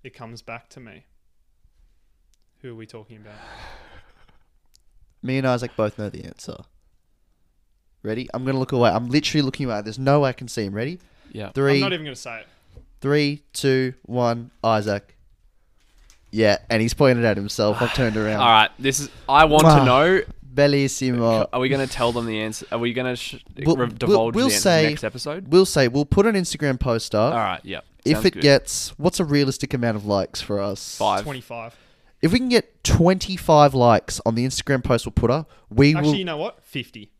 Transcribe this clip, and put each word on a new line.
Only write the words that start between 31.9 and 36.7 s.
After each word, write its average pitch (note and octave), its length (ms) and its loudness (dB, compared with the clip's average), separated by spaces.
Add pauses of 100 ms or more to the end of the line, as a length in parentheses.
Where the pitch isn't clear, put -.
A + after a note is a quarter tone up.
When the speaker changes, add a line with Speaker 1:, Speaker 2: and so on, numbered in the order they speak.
Speaker 2:
If E3 100 2
we A#3+ 80 2
can B3+ 100 -2
get - 360 -2
twenty-five E3+ 880 4
likes A#2+ 520 2
on A2+ 100 0
the A#2+ 100 -2
Instagram C3 380 -2
post A#2+ 220 0
we'll G#2 80 -10
put A#2 160 2
up, D3+ 200 -2 (200)
we C#3 240 4
Speaker 1:
Actually, D3+ 180 0
Speaker 2:
will. D3 40 2
Speaker 1:
you F#3+ 100 -4
know D#3+ 120 -6
what? F#3 260 -10
Fifty. A2+ 560 -14